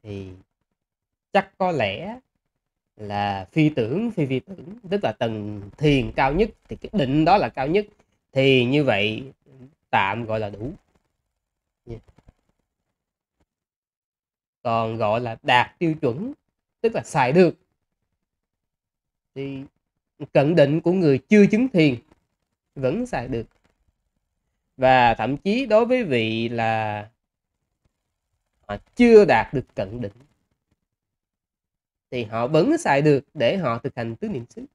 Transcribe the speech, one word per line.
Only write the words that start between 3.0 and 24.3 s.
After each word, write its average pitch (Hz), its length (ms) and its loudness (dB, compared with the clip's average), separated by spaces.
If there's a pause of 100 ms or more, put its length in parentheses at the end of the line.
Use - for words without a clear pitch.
phi 151 160 2
tưởng, 151 420 -4
phi 160 160 -4
phi 127 140 -4
tưởng, 190 380 -18 (120)
tức 208 140 -4
là 113 80 -2
tầng 104 680 -8
thiền 135 380 0
cao 139 160 0
nhất 214 180 0 (180)
thì 220 80 -12
cái - 160 -16
định 151 320 0
đó 180 120 4
là 143 120 0
cao 135 180 -6
nhất, 202 200 -2 (460)
thì 135 320 4
như 143 200 2
vậy 110 480 -2 (580)
tạm 107 340 -2
gọi 110 160 -4
là 104 100 -8
đủ. 107 220 -12 (4000)
Còn 113 340 -2
gọi 113 240 0
là 113 220 -8
đạt 123 360 2
tiêu 160 220 -2
chuẩn, 156 320 -4 (480)
tức 226 140 -2
là 135 80 -6
xài 131 300 0
được, 175 220 4 (1800)
thì 139 280 -12 (720)
cận 151 220 2
định 151 260 4
của 175 120 0
người 160 260 2 (100)
chưa 208 180 8
chứng 214 220 0
thiền 156 260 2 (800)
vẫn 147 320 -4
xài 127 220 -8
được. 117 180 -8 (1300)